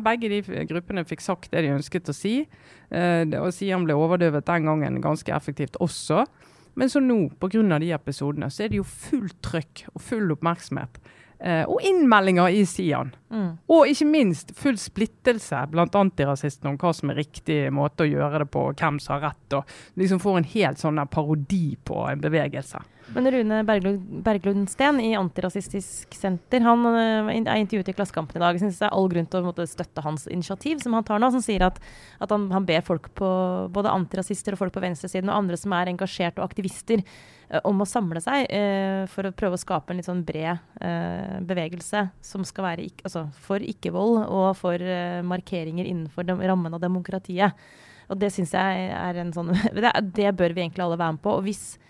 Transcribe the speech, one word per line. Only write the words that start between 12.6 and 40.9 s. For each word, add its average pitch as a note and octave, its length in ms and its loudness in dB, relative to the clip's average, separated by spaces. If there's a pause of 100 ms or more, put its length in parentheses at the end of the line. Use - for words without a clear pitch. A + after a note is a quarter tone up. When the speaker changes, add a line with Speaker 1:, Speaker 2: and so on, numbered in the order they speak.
Speaker 1:
Sian. C#3 460 -2 (180)
Speaker 2:
Mm. G3+ 220 -4 (180)
Speaker 1:
Og D4+ 240 8
ikke D4 160 2
minst A#3+ 480 2
full C4 240 0
splittelse - 880 -2
blant E3 280 2
antirasistene C#3+ 760 2
om C#3+ 80 -4
hva E3+ 160 2
som C#3+ 160 -2
er - 80 -2
riktig D3+ 380 -2 (180)
måte D3 300 0
å - 20 2
gjøre C#3+ 360 0
det C#3 80 -8
på, C#3 180 0
og C#3+ 100 -8
hvem D3+ 200 0
som C#3+ 180 -4
har D3 160 -2
rett, - 260 -4
og - 160 -16 (240)
liksom F#3 200 2
får F#3 200 2
en D3 140 0
helt E3+ 260 2
sånn D3+ 200 0
der C#3+ 120 -4
parodi D#3 520 0 (200)
på - 240 -4
en C#3+ 160 -4
bevegelse. D3 560 -2 (320)
Speaker 2:
Men B3+ 160 2
Rune A3+ 280 2 (100)
Berglund, G3 380 2 (200)
Berglundsten G3+ 800 2
i A3 60 0 (100)
Antirasistisk F#3+ 960 -6
Senter, G3 480 0
han, A#3 240 6
eh, A3 480 2
er A3 240 0
intervjuet G3+ 320 0
i - 80 -4
Klassekampen E3 380 -4
i E3 40 -2
dag. F3 140 4
Jeg F3 80 0
synes F#3+ 160 -2
det G#3 80 2
er - 80 0
all F#3+ 160 4
grunn E3+ 180 0
til F#3 120 0
å, - 20 -2
på F3+ 60 0
en - 20 -2
måte, E3+ 180 -4
støtte - 380 -8
hans D3+ 240 -4
initiativ G3 500 -4
som A#3+ 140 -2
han A3+ 100 2
tar G#3 160 0
nå, B3+ 140 6
som B3+ 80 2
sier F#3+ 240 2
at, - 140 0 (420)
at - 100 -4
han, G#3 220 0
han G3 100 2
ber E3+ 220 4
folk E3 320 -2
på, F#3+ 100 0 (460)
både G3+ 160 0
antirasister F#3+ 640 -2
og F#3+ 80 -4
folk F3+ 100 -2
på F#3+ 140 -6
venstresiden F#3 420 -4
og G#3 140 2
andre F3 180 -2
som G3 160 -4
er F3+ 140 0
engasjert F3+ 480 -4
og G3+ 80 -2
aktivister, G3 560 -2 (480)
eh, D#3 140 0
om G3 180 2
å G3 80 -2
samle E3 320 -2
seg, C4+ 260 0
eh, G3 640 0
for G3 180 -6
å F3+ 60 -6
prøve F#3 240 -2
å - 80 -8
skape F3 260 -4
en F3+ 80 -4
litt E3+ 80 -8
sånn F3+ 160 -2
bred, D#3+ 380 -4 (180)
eh, F3 640 -4